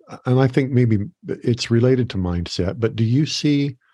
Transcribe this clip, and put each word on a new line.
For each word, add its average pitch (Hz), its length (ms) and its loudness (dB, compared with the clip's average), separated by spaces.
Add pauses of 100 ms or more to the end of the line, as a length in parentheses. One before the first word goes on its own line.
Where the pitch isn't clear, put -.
(240)
and 127 160 2
I 131 80 4
think 131 240 0
maybe 120 260 4 (300)
it's - 420 -2
related 123 400 2
to - 60 -8
mindset, 90 640 -4
but 113 160 -2
do 113 80 0
you 131 220 2
see 143 500 -2 (180)